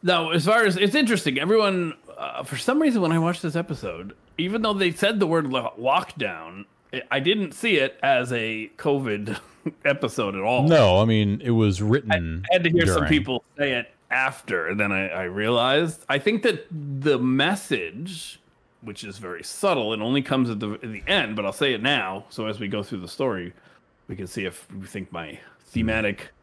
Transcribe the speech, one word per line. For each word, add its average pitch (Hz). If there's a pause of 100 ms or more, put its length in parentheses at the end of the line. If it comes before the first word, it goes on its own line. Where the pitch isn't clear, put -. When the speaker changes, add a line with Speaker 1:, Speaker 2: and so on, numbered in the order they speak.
Speaker 1:
Now, 170
as 165
far 220
as, 180
it's 202
interesting, 214
everyone, 185 (240)
uh, -
for 135
some 269
reason, 247
when 160
I 165
watched 170
this 156
episode, 101 (220)
even 196
though 214
they 190
said 202
the 190
word 160
lo-, 123
lockdown, 104 (280)
I, 127 (100)
I 131
didn't 175
see 220
it 135
as 127
a 110
covid 107 (220)
<laughs> -
episode 123
at 95
all. 123
Speaker 2:
No, 120
I 110
mean, 107
it 120
was 104
written 98
Speaker 1:
I -
had 185
to 170
hear 170
some 170
Speaker 2:
during. 151
Speaker 1:
people 139 (140)
say 143
it 120 (200)
after, 127
and 98
then 101
I, 95
I 90
realized. 123
I 139
think 214
that 196
the 143
message, 135 (420)
which 104
is 98
very 90
subtle 139
and 107
only 127
comes 131
at 107
the, 104
at 110
the 110
end, 139
but 107
I'll 95
say 139
it 107
now, 104
so 110
as 107
we 107
go 104
through 101
the 87
story, 95 (560)
we -
can 92
see 98
if -
we 98
think 92
my 82 (280)
thematic 110 (140)